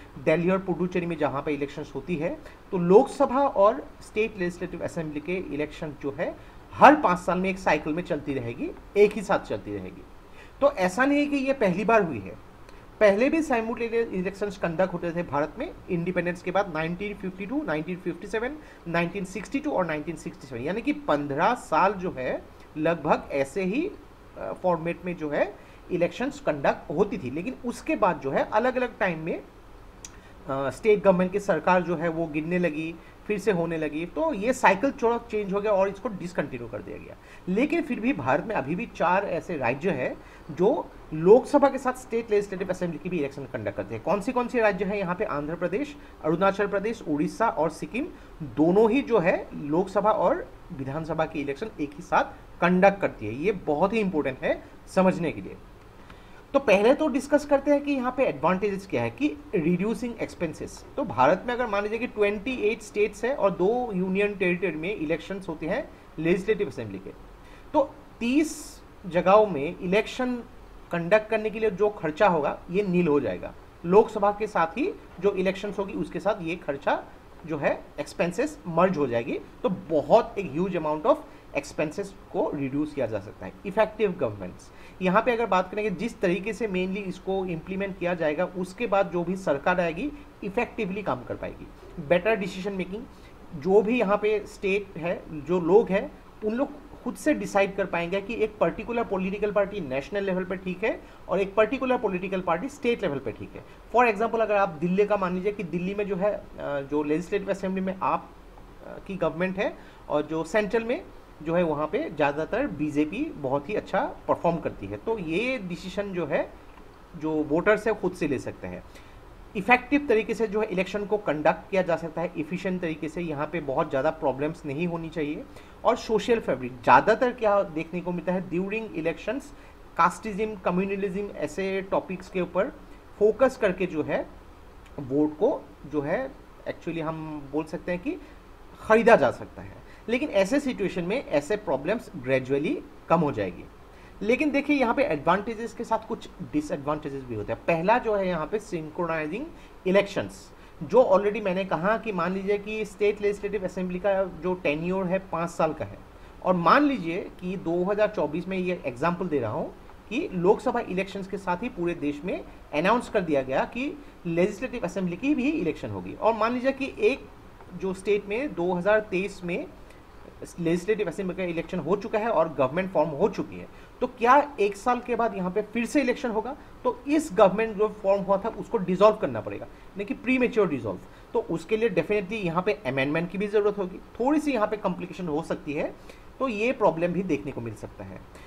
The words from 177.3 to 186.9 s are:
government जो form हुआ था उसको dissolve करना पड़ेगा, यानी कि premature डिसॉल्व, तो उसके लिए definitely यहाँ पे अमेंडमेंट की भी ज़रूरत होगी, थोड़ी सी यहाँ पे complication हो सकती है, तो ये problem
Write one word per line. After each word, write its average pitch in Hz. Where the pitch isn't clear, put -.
government 208
जो 208
form 196
हुआ 196
था 233
उसको 220
dissolve 185
करना 127
पड़ेगा, 104
यानी -
कि 269
premature 220
डिसॉल्व, 110
तो 240
उसके 175
लिए 226
definitely 185
यहाँ 185
पे 208
अमेंडमेंट 143
की 190
भी 208
ज़रूरत 202
होगी, 185
थोड़ी 294
सी 294
यहाँ 214
पे 208
complication 180
हो 151
सकती 165
है, 214
तो 262
ये 226
problem 175